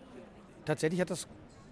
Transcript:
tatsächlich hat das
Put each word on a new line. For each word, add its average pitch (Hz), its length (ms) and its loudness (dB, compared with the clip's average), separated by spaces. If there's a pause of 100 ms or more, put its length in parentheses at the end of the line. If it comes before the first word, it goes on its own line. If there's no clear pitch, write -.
(640)
tatsächlich 160 360 4
hat 180 80 4
das - 180 -2 (440)